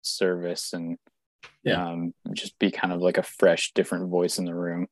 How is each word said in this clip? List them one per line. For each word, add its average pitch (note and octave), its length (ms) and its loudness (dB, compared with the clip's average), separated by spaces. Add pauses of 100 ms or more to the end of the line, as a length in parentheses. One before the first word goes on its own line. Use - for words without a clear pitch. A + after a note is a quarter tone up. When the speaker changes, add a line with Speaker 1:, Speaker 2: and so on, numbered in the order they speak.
Speaker 1:
service F2 720 -2
and - 240 -6 (640)
Speaker 2:
Yeah. F2 280 0
Speaker 1:
um, E2+ 240 -6 (200)
just - 240 -10
be G2 140 4
kind - 220 -2
of F2 80 -2
like F#2 160 4
a F#2 60 2
fresh, - 500 4
different F2+ 360 0
voice F2 300 2
in F#2 60 -2
the F2 100 -6
room. F2 360 -4